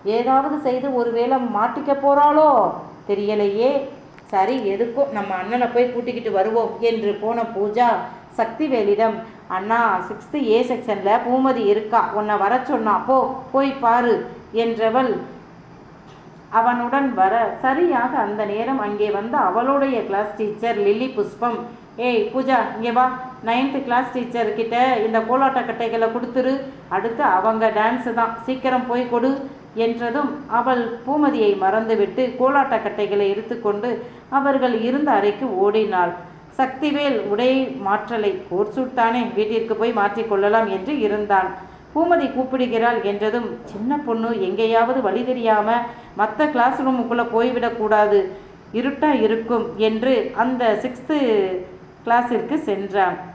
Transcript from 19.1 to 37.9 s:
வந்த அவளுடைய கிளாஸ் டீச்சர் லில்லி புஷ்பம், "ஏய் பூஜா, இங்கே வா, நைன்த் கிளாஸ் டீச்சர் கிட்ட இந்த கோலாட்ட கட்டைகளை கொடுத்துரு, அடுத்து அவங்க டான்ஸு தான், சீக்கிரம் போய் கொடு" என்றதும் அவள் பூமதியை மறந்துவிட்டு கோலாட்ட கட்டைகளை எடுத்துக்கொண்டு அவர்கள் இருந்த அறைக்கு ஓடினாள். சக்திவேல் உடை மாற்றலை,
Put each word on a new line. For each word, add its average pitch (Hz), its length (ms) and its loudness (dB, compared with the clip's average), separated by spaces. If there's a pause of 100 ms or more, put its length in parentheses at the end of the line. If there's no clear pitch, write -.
வந்த 208 260 -2
அவளுடைய 254 680 2
கிளாஸ் 208 300 -2
டீச்சர் 214 400 -2
லில்லி 208 320 2
புஷ்பம், 226 500 -4 (380)
"ஏய் 240 380 0
பூஜா, 262 220 2 (180)
இங்கே 226 180 -4
வா, 254 180 4 (360)
நைன்த் 262 360 0
கிளாஸ் 247 300 0
டீச்சர் 233 420 -2
கிட்ட 233 420 2 (100)
இந்த 220 120 0
கோலாட்ட 254 480 2
கட்டைகளை 226 420 -2
கொடுத்துரு, 254 520 -2 (280)
அடுத்து 220 340 -2
அவங்க 220 520 2
டான்ஸு 226 400 0
தான், 233 280 0
சீக்கிரம் 254 440 -2
போய் 240 240 -2
கொடு" 269 380 0 (260)
என்றதும் 233 720 -2
அவள் 240 600 0
பூமதியை 240 520 2
மறந்துவிட்டு 220 800 0
கோலாட்ட 262 440 2
கட்டைகளை 202 480 0
எடுத்துக்கொண்டு 208 760 -4 (220)
அவர்கள் 262 520 2
இருந்த 269 300 0
அறைக்கு 208 480 0
ஓடினாள். 190 680 0 (300)
சக்திவேல் 269 600 0
உடை 247 480 2
மாற்றலை, 202 840 -2